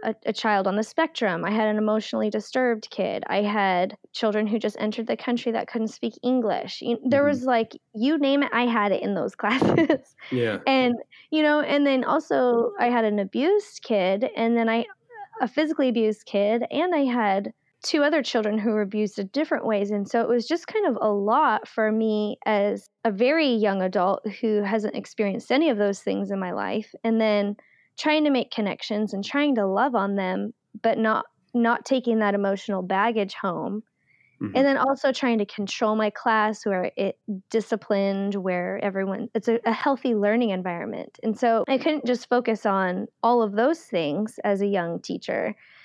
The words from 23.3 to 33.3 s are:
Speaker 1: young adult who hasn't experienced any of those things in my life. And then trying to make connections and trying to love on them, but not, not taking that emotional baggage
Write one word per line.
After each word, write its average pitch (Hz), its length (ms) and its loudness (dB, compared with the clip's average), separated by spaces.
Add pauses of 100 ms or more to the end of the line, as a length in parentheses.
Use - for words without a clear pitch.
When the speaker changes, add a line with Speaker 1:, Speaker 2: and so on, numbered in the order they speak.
Speaker 1:
young 208 340 2
adult 185 460 0 (120)
who 214 220 2
hasn't 208 340 -2
experienced 196 560 -4
any 302 180 4
of 214 100 2
those 202 220 2
things 196 280 -2
in 196 100 -4
my 180 120 -4
life. 139 420 -4 (100)
And 226 160 2
then 208 360 2 (420)
trying 302 280 2
to 294 40 4
make 254 220 0
connections 208 600 -4
and 196 120 -6
trying 285 300 0
to 202 100 2
love 220 300 0
on 196 200 0
them, 196 380 -4 (260)
but 226 200 2
not, 220 260 2 (300)
not 233 300 2
taking 240 340 0
that 202 160 2
emotional 196 480 -2
baggage 202 500 0